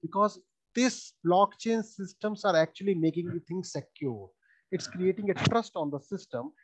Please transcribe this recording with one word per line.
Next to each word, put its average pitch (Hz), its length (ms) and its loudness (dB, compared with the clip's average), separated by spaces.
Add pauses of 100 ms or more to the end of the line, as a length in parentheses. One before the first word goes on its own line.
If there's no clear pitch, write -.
because 196 380 0 (380)
this - 360 0 (140)
blockchain 202 580 4
systems 208 600 -8
are 185 200 4
actually 196 300 -2
making 160 400 0
the 170 140 -6
things 180 240 -6
secure. 120 580 -8 (400)
It's - 160 -6
creating 185 440 -2
a 180 40 2
trust - 400 0
on 156 160 -4
the 143 80 -4
system, 180 540 -10 (120)